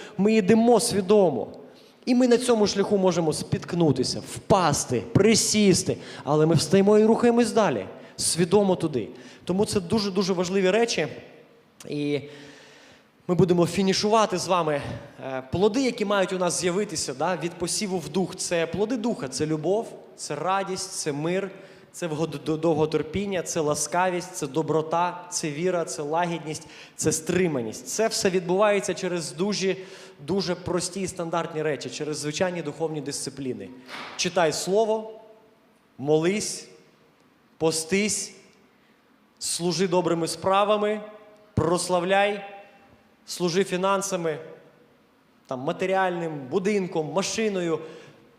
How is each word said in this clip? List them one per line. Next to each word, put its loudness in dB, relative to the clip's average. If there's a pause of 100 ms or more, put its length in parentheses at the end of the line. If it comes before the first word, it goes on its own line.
(180)
ми 4
йдемо 6
свідомо. 4 (600)
І 2
ми 6
на 6
цьому 4
шляху 2
можемо 2
спіткнутися, 0 (120)
впасти, 2 (100)
присісти. 4 (280)
Але 4
ми 4
встаємо 6
і 6
рухаємось 4
далі, 2 (300)
свідомо 2
туди. -2 (360)
Тому 0
це -2
дуже-дуже 0
важливі 2
речі. 2 (800)
І -2 (1080)
ми 2
будемо 4
фінішувати 2
з -4
вами. 0 (420)
Е, -6 (100)
плоди, 2
які 0
мають 2
у -2
нас 0
з'явитися, -2
да, -2
від -6
посіву -4
в -8
дух, -2
це -2
плоди -2
духа, -4
це -4
любов, -2 (180)
це -10
радість, -4
це -4
мир, -2 (420)
це -8
вгод-, -4
д-, 0
довготерпіння, 0
це -4
ласкавість, 0
це -6
доброта, -2
це -4
віра, -2
це -8
лагідність, -4 (300)
це 0
стриманість. -2
Це 0
все 0
відбувається 2
через -4
дуже, -2 (500)
дуже -2
прості -4
і -4
стандартні -4
речі, -2
через -6
звичайні -2
духовні -6
дисципліни. -8 (480)
Читай 2
Слово, -2 (800)
молись, 0 (920)
постись, 0 (1040)
служи -2
добрими 2
справами, 2 (540)
прославляй, 0 (720)
служи 0
фінансами, -2 (1080)
там, -8
матеріальним, -2
будинком, -2
машиною, -2 (600)